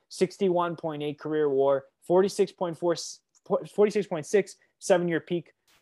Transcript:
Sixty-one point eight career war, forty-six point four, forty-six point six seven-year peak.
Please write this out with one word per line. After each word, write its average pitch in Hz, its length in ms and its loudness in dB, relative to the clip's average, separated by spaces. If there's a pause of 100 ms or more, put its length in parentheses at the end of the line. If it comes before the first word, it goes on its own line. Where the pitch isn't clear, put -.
Sixty-one 175 720 -2
point 147 260 -8
eight 147 160 -6
career 151 300 0
war, 135 360 2 (200)
forty-six 185 460 2
point 170 260 -8
four, 170 180 -2 (800)
forty-six 208 340 2
point 156 180 -8
six 196 300 0 (240)
seven-year 175 400 2
peak. - 340 -6 (280)